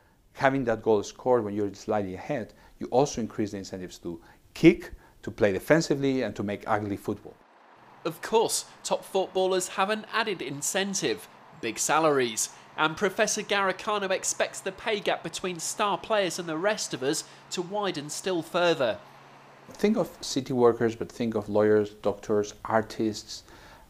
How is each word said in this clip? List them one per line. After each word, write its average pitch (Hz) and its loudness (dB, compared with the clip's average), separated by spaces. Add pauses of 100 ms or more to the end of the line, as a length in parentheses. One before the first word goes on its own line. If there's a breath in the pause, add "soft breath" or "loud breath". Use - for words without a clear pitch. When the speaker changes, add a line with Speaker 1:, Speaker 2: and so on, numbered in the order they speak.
(340 soft breath)
Speaker 1:
having 135 2
that 110 0
goal 107 4
scored 123 0
when 101 -4
you're 101 -2
slightly 104 -4
ahead, 110 -8 (260 soft breath)
you - -8
also 127 2
increase 104 -4
the 104 -8
incentives 95 -12
to 87 -10 (320 soft breath)
kick, - 6 (300 soft breath)
to - -10
play 104 4
defensively, 139 2
and 107 -4
to 113 -4
make 101 -4
ugly 104 -2
football. - -8 (680)
Speaker 2:
Of 160 -8
course, - 0 (180 loud breath)
top - -2
footballers 185 0
have 190 -2
an 214 -2
added 208 -2
incentive, 143 -4 (360)
big 110 -4
salaries, 143 2 (280 loud breath)
and 156 0
Professor 202 0
Garicano 196 -2
expects - -2
the 190 -6
pay 214 -4
gap 175 -2
between 175 -6
star 202 -2
players 202 0
and 170 -8
the 156 -4
rest 196 -2
of 127 -6
us 151 0 (260 loud breath)
to - -6
widen 175 -4
still 180 -4
further. 151 2 (760)
Speaker 1:
Think 214 2
of 170 -2
city 131 -4
workers, 117 6
but - -8
think 113 -2
of 104 -4
lawyers, 104 6
doctors, - -2 (100)
artists. 110 -2 (460 loud breath)